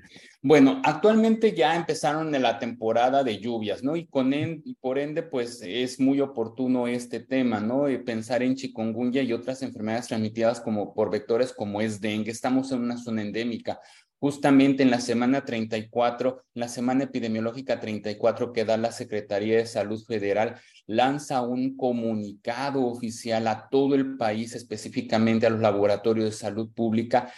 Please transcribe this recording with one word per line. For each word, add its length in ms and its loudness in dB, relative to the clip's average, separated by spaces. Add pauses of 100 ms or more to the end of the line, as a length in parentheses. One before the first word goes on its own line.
(420)
Bueno, 440 6
actualmente 680 4
ya 220 2
empezaron 580 -2
en 80 2
la 160 2
temporada 680 2
de 140 -2
lluvias, 440 -4
¿no? 140 -2
Y 100 -8
con 240 0
en-, 320 -4
y 120 -12
por 240 -4
ende, 220 -4
pues, 400 -6
es 380 -4
muy 220 4
oportuno 640 -2
este 320 -6
tema, 400 0
¿no? 300 0
Eh, 100 -2
pensar 420 -4
en 140 0
chikungunya 680 -2
y 120 0
otras 280 -6
enfermedades 460 -4
transmitidas 540 0
como 320 -4
por 180 0
vectores, 400 0
como 300 -4
es 180 -2
dengue. 320 -2
Estamos 400 0
en 80 0
una 160 -2
zona 260 -4
endémica. 600 -6 (400)
Justamente 600 4
en 80 6
la 80 2
semana 460 0
treinta 320 -4
y 100 -6
cuatro, 560 0 (100)
la 140 -6
semana 380 -2
epidemiológica 760 -4
treinta 320 -6
y 60 -10
cuatro 340 0
que 140 0
da 100 2
la 160 -2
Secretaría 680 -2
de 80 2
Salud 400 -4
Federal, 540 0 (280)
lanza 540 0
un 360 -2
comunicado 1080 -2
oficial 600 -2
a 220 -2
todo 260 4
el 220 0
país, 380 -2
específicamente 920 0
a 60 6
los 100 0
laboratorios 640 4
de 80 0
salud 400 -6
pública, 640 0